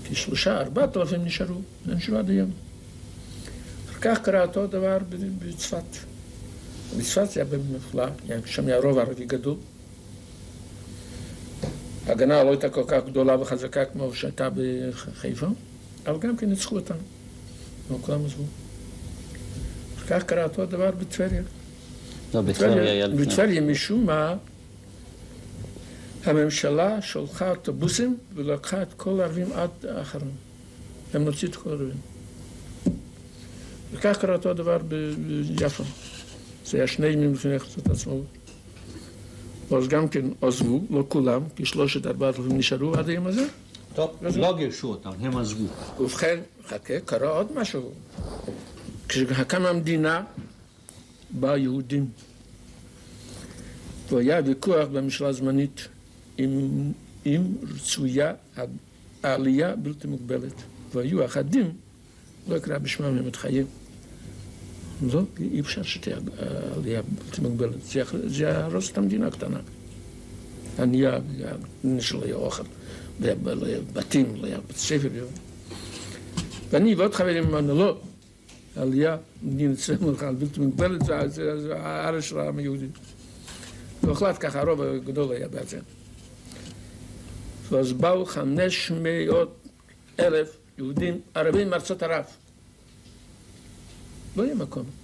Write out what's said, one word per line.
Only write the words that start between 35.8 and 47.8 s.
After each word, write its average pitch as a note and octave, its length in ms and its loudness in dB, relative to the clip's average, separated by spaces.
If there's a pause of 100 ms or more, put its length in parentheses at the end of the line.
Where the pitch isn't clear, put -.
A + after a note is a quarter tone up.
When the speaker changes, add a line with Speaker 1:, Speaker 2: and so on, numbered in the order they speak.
Speaker 1:
זה - 120 0
היה B2+ 100 6
שני D3+ 200 2
ימים D3 260 6
לפני C#3 220 2
הכרזת - 340 -2
העצמאות. C#3 360 0 (1500)
אז C3 100 4
גם D3+ 200 4
כן C#3 180 0 (160)
עזבו, B2+ 480 4
לא C#3 180 4
כולם, C3 340 4 (140)
כי D3+ 100 -4
שלושת, C#3 420 2
ארבעת B2+ 320 0
אלפים C3 180 2
נשארו C3+ 380 2
עד D#3+ 140 2
היום F3+ 180 0
הזה. A3+ 180 2 (500)
Speaker 3:
טוב, D#3 160 2 (140)
Speaker 1:
עזבו. F3 160 2
Speaker 3:
לא F3 160 4
גירשו C#3 300 -2
אותם, G2 220 -4 (100)
הם B2+ 180 0
עזבו. A2 280 0 (340)
Speaker 1:
ובכן, E3 400 2 (280)
חכה, A2+ 380 -4
קרה B2 240 2
עוד E3+ 260 2
משהו. D#3 360 -2 (1160)